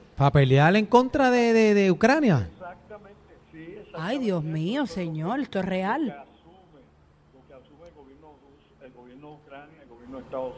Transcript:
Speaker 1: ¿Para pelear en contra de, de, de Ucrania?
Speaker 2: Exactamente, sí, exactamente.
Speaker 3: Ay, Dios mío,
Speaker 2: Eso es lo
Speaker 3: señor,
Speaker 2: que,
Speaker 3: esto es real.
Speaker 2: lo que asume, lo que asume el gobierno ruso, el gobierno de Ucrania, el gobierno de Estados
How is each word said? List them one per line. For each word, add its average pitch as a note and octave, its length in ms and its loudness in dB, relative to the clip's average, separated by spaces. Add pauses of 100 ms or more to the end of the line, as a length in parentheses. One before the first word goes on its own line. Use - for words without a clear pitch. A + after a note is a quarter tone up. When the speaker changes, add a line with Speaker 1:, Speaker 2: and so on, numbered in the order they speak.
(180)
Speaker 1:
¿Para C#3 120 2
pelear C#3+ 460 4
en A3 80 2
contra B3+ 460 2
de, A#3+ 240 2
de, A3 180 4
de G3 180 2
Ucrania? G#3+ 600 2
Speaker 2:
Exactamente, - 640 -20 (320)
sí, D#3+ 120 -18
exactamente. F#3 360 -18
Speaker 3:
Ay, G3+ 200 -6
Dios F#3+ 260 -2
mío, D#3+ 380 -4
Speaker 2:
Eso B3 100 -6
es F3+ 140 -6
lo E3 60 -8
Speaker 3:
señor, D#3+ 240 -4
Speaker 2:
que, C#4+ 80 -4
Speaker 3:
esto - 160 -8
es F3+ 40 -4
real. F#3+ 380 -4
Speaker 2:
lo A#3 100 -4
que C#3+ 80 -18
asume, D#3+ 600 -20 (520)
lo C3 160 -20
que C#3+ 60 -20
asume C#3+ 340 -20
el E3 60 -20
gobierno D3 340 -20
ruso, C#3+ 560 -20
el B2+ 80 -20
gobierno B2 360 -20
de D3+ 80 -20
Ucrania, D3 480 -20
el C3 40 -20
gobierno A#2+ 300 -20
de B2 60 -14
Estados C3 340 -10